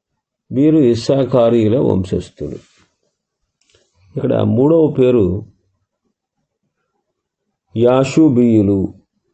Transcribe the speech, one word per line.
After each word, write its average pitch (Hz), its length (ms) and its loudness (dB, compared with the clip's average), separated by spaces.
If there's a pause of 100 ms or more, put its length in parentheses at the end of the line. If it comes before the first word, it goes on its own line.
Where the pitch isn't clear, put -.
(520)
వీరు 151 260 0
ఇస్సాకారీయుల 120 1000 0
వంశస్థులు. 92 760 -4 (1600)
ఇక్కడ 127 180 -4
మూడవ 139 680 0
పేరు 110 460 0 (2250)
యాషూబీయులు 120 1160 2 (400)